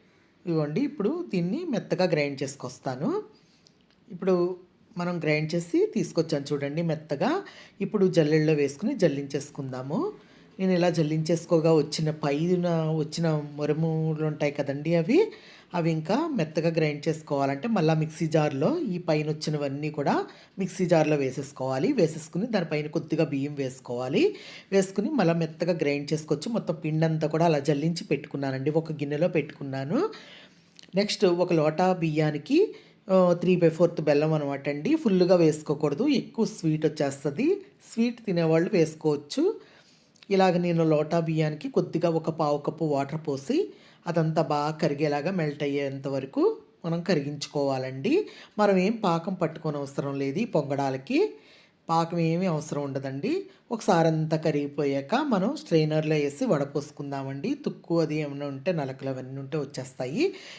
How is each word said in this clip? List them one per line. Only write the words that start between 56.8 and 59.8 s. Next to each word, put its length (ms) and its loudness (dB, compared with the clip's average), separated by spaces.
తుక్కు 460 -2
అది 160 0
ఏమైనా 300 -6
ఉంటే, 260 -4
నలకలు 360 -6
అవన్నీ 320 -8
ఉంటే 180 -6
వచ్చేస్తాయి. 760 -4